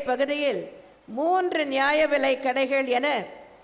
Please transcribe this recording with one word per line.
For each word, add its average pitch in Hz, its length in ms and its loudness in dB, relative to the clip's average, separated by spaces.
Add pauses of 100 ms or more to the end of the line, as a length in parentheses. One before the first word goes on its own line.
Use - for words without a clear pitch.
(100)
பகுதியில் 277 500 0 (580)
மூன்று 349 480 2
நியாய 277 400 2
விலை 269 320 2
கடைகள் 262 520 0
என 247 160 0 (580)